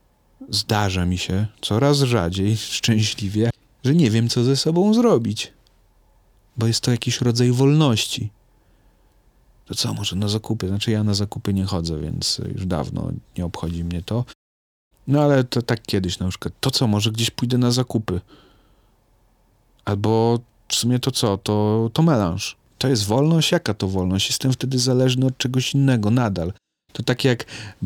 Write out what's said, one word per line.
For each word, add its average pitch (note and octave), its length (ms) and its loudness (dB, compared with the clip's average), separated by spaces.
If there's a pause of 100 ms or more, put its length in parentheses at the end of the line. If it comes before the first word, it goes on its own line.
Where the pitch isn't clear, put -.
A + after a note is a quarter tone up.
(500)
zdarza F#2+ 560 -2
mi F2+ 120 0
się, F#2+ 300 -2 (140)
coraz C#3 360 2
rzadziej, G#2+ 600 2
szczęśliwie, G#2+ 920 0 (340)
że C3+ 120 2
nie D3+ 160 4
wiem, A2+ 180 2
co A#2+ 140 0
ze C3+ 120 2
sobą F3 380 2
zrobić. F3+ 600 0 (1040)
Bo A2+ 100 0
jest A2+ 140 0
to B2 100 0
jakiś A#2+ 300 -2
rodzaj B2 300 2
wolności. B2+ 800 2 (1300)
To A#2 100 -10
co, A2 180 -4
może G#2+ 220 -6
na G2+ 120 -2
zakupy? A2 400 -4
Znaczy, G#2 240 -2
ja G#2+ 120 0
na G#2 100 2
zakupy G2+ 400 -4
nie F#2+ 120 0
chodzę, E2 360 -2
więc E2 400 -4 (120)
już F#2+ 120 -6
dawno E2+ 460 -4 (260)
nie F2 80 -4
obchodzi E2+ 380 -6
mnie E2+ 180 -6
to. A#2 240 -4 (800)
No C#3+ 140 2
ale C#3 220 4
to B2 180 -2
tak A#2 200 -2
kiedyś F#2 380 -4
na F#2 100 -2
przykład, - 300 -8
to C3+ 120 -2
co, B2+ 160 0
może G#2 240 2
gdzieś A2+ 180 -2
pójdę B2 280 -2
na B2 140 4
zakupy? A#2 500 -2 (1600)
Albo A2+ 540 2 (280)
w - 80 -4
sumie B2 240 0
to C3 120 -2
co, G2+ 260 0
to, G#2+ 560 2
to - 80 2
melanż. G#2 540 2 (220)
To B2+ 100 -2
jest A#2 180 2
wolność? D3 460 2
Jaka E3 220 0
to G2+ 140 -2
wolność? F#2+ 420 0
Jestem - 240 -2
wtedy B2+ 260 -2
zależny B2+ 460 2
od C3 120 -2
czegoś B2+ 360 -2
innego C3 360 2
nadal. G#2 440 0 (400)
To - 100 -8
tak B2+ 220 -2
jak B2 200 0 (400)